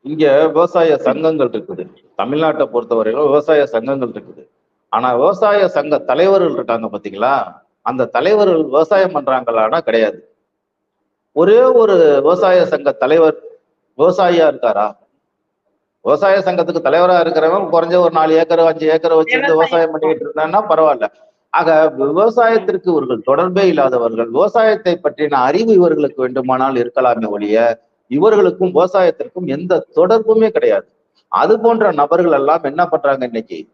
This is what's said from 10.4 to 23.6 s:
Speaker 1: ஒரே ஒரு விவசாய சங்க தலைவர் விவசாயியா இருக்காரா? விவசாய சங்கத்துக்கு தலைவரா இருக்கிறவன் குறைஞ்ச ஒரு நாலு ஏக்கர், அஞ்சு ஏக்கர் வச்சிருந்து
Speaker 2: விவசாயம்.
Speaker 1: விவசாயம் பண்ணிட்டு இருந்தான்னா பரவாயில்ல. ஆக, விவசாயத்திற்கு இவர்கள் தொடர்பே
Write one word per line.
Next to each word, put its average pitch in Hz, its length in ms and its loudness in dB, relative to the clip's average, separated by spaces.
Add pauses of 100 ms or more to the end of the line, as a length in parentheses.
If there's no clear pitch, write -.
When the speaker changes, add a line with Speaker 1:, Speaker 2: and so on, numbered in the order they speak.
Speaker 1:
ஒரே 190 260 4
ஒரு 233 380 4 (260)
விவசாய 180 440 2
சங்க 143 260 -2
தலைவர் 156 440 2 (600)
விவசாயியா 175 480 2
இருக்காரா? 107 500 -2 (1040)
விவசாய 190 380 2
சங்கத்துக்கு 175 480 -2
தலைவரா 175 340 2
இருக்கிறவன் 165 520 0
குறைஞ்ச 170 240 0
ஒரு 175 140 2
நாலு 160 240 0
ஏக்கர், 165 240 2
அஞ்சு 160 280 0
ஏக்கர் 160 260 0
வச்சிருந்து 160 400 0
Speaker 2:
விவசாயம். 165 380 0
Speaker 1:
விவசாயம் - 0 -
பண்ணிட்டு 156 420 -4
இருந்தான்னா 160 280 -2 (100)
பரவாயில்ல. 151 360 2 (440)
ஆக, 160 380 2
விவசாயத்திற்கு 185 1000 0
இவர்கள் 127 300 -2
தொடர்பே 180 460 0